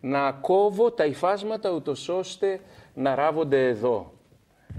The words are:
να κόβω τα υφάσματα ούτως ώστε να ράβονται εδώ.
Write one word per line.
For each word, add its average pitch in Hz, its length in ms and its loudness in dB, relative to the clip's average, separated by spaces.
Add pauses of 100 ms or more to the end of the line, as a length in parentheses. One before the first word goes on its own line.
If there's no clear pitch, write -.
(120)
να 139 200 2
κόβω 196 600 2
τα 170 140 0
υφάσματα 202 640 -2
ούτως 147 400 -4
ώστε 185 500 -2 (340)
να 135 220 0
ράβονται 143 520 2
εδώ. 110 460 0 (640)